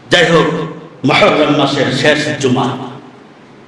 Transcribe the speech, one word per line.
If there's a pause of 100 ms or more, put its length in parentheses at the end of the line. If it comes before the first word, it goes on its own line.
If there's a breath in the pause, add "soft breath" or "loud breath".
(100)
যাই
হোক, (520)
মুহররম
মাসের
শেষ
জুমা, (920)